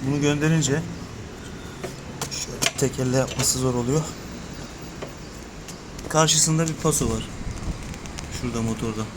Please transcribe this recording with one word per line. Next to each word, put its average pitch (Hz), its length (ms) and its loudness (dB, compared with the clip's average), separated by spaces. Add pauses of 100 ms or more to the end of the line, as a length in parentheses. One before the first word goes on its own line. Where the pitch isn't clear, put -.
Bunu 143 140 4
gönderince 147 600 4 (1500)
şöyle - 460 -2
tek 135 220 0
elle 127 180 4
yapması 131 420 2
zor 127 140 2
oluyor. 123 280 2 (2000)
Karşısında 156 580 6
bir 160 60 0
paso 151 360 4
var. 110 140 0 (1200)
Şurada 117 200 0
motorda. 110 400 0 (160)